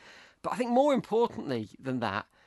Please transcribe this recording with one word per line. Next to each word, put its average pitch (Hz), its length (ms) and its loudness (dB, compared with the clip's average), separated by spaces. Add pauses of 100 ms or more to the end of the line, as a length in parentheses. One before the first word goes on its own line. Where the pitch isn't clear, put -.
(420)
But - 100 -4
I 170 40 -8
think 240 140 -2
more 269 240 6
importantly 202 760 -2 (100)
than 131 200 -4
that 104 260 -4 (200)